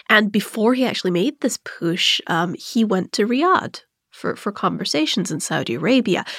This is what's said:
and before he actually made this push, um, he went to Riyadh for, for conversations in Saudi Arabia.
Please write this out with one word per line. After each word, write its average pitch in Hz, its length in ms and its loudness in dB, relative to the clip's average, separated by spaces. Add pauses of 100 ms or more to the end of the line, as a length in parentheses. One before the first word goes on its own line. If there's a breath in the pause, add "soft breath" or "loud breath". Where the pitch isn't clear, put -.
and 214 220 4
before 214 420 2
he 254 140 2
actually - 240 -2
made 196 300 0
this - 220 -2
push, - 640 0
um, 170 300 0
he - 280 0
went 190 280 0
to 208 160 2
Riyadh 311 540 0 (400)
for, - 140 -4
for - 160 -8
conversations 196 800 -2
in 156 80 -4
Saudi 139 340 -4
Arabia. 208 500 2 (160 loud breath)